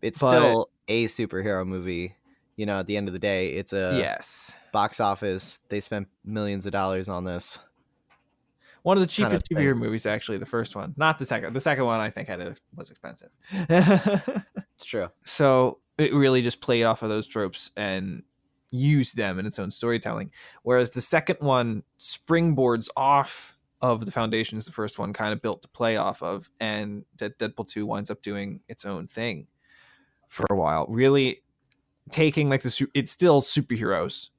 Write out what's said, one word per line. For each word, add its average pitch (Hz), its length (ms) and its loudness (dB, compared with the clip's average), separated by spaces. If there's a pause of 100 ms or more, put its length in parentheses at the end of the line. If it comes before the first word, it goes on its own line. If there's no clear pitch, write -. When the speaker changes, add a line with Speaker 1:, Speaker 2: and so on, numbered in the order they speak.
Speaker 1:
It's - 180 -4
Speaker 2:
But 135 100 4
Speaker 1:
still 120 400 6 (180)
a 117 180 2
superhero 95 640 -2
movie. 90 480 -6 (400)
You 107 100 -6
know, 101 140 -2
at 90 80 -6
the 104 100 -2
end 101 120 -4
of 90 40 -8
the 92 60 -6
day, 95 340 0
it's 98 200 -6
a 92 260 0
Speaker 2:
Yes. - 560 -6 (160)
Speaker 1:
box 104 280 0
office. 98 600 -2 (100)
They 104 120 -4
spent 101 260 -6 (180)
millions 101 400 -4
of 98 60 -6
dollars 95 380 -2
on 90 160 -4
this. 90 340 -8 (1200)
Speaker 2:
One 190 140 4
of 196 40 4
the 185 200 0
Speaker 1:
Kind 214 120 2
of 175 100 0
Speaker 2:
cheapest - 40 -8
Speaker 1:
thing. 160 100 -2
Speaker 2:
superhero 139 200 4
movies, 110 300 -2
actually, 107 320 -4
the 98 80 -8
first 113 280 -4
one. 107 220 -10
Not 156 220 2
the 135 60 -4
second. 110 280 -4
The 131 60 -4
second 135 260 0
one, 113 140 2
I 107 100 -2
think, 156 180 -12
had 90 140 -8
a, 87 140 -10 (200)
was - 140 -16
expensive. - 400 -20 (220)
<laughs> 190 840 4 (440)
Speaker 1:
It's - 100 -18
true. 92 220 -4 (160)
Speaker 2:
So 131 520 4 (220)
it 151 120 4
really 135 300 6
just 117 180 -2
played 117 260 2
off 110 180 2
of 110 60 -2
those 107 180 -2
tropes 98 500 -4
and 95 460 -4 (480)
used 139 440 2
them 98 220 -2
in 95 80 -4
its 107 140 -8
own 95 100 -4
storytelling. 113 640 -4 (320)
Whereas 123 260 4
the 123 120 -6
second 165 380 0
one 123 440 0 (160)
springboards 135 880 2 (100)
off 139 580 2 (260)
of 113 240 2
the 101 60 -8
foundations 110 540 -2
the - 60 -16
first 107 260 -6
one 104 160 -6
kinda 107 220 -2
built 107 260 -6
to - 60 -20
play 117 300 0
off 98 260 -2
of, 87 260 -6 (100)
and 104 460 -6 (100)
De-, 107 140 -6
Deadpool 107 380 -6
two 107 180 -6
winds 104 240 -6
up 107 140 -10
doing 101 440 -8
its - 180 -16
own 92 200 -8
thing 104 400 -8 (840)
for - 200 -4
a 101 60 2
while. 80 340 2
Really 131 540 4 (680)
taking, 151 400 2
like, 135 140 2
the 123 80 -2
su-, - 240 -2
it's 139 160 -2
still 160 320 6
superheroes. 107 960 -2